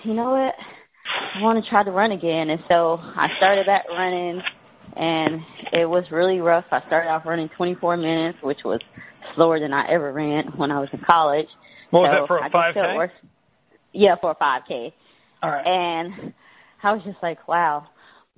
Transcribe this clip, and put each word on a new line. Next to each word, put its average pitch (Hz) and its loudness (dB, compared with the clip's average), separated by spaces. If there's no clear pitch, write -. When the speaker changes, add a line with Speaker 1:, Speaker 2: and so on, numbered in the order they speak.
Speaker 1:
you 220 -4
know 233 -2
what, 262 0
I 190 -8
wanna 226 4
try 208 4
to 196 -2
run 208 2
again. 165 -2
And 156 -2
so 170 4
I - -2
started 196 4
back 196 2
running, 180 -4
and 160 -2
it 170 2
was 175 2
really 180 2
rough. 170 2
I 135 -2
started 165 0
off 160 -2
running 160 -4
twenty-four 175 -2
minutes, 165 -2
which 143 -4
was 113 -4
slower 165 4
than 147 -4
I 143 0
ever 147 0
ran 147 -2
when 143 -2
I 143 -2
was 139 -6
in - -12
college. 156 4
Speaker 2:
What 170 6
was 147 4
Speaker 1:
So 147 2
Speaker 2:
that, 143 -4
for 175 2
a 143 -2
Speaker 1:
I 127 -6
just 156 -2
felt 170 2
Speaker 2:
five 185 0
K? 156 -4
Speaker 1:
worse. 180 -2
Yeah, 190 6
for 170 0
a 151 -6
five 135 0
K. 123 -10
Speaker 2:
All 160 -2
right. 143 -4
Speaker 1:
And 175 -2
I 208 2
was 214 -4
just 196 -12
like, 165 -6
"Wow." 156 0